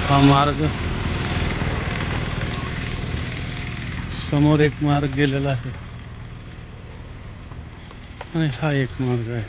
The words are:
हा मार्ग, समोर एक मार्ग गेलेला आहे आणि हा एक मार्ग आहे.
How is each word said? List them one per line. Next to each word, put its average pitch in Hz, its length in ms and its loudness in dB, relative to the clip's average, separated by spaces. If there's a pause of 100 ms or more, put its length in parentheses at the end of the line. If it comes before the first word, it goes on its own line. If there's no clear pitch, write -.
हा 139 160 6
मार्ग, 139 380 8 (3500)
समोर 151 480 4
एक 147 220 4
मार्ग 143 340 2
गेलेला 139 340 2
आहे 127 200 -2 (2750)
आणि 160 140 4 (120)
हा 151 120 0
एक 135 280 0
मार्ग 120 300 0
आहे. 117 180 -2